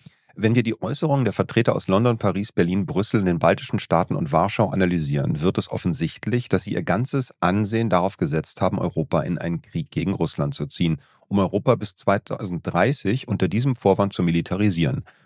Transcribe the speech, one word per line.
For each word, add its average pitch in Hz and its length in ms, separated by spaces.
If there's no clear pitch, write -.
"Wenn 107 200
wir 120 80
die 110 180
Äußerungen 139 460
der 95 80
Vertreter - 420
aus - 120
London, 113 280
Paris, 101 360
Berlin, 90 340
Brüssel, 98 360
den 87 160
baltischen 90 400
Staaten - 380
und 76 160
Warschau 98 380
analysieren, 80 720
wird 92 160
es - 120
offensichtlich, 95 760
dass - 140
sie 107 100
ihr 95 100
ganzes 127 580
Ansehen 104 500
darauf 92 260
gesetzt 78 460
haben, 95 160
Europa 82 420
in 85 160
einen 85 240
Krieg - 300
gegen 95 240
Russland 73 400
zu 73 120
ziehen, 82 360
um - 100
Europa 104 360
bis - 220
zweitausenddreißig 98 1300
unter 95 180
diesem 120 300
Vorwand 98 380
zu 92 80
militarisieren. 85 840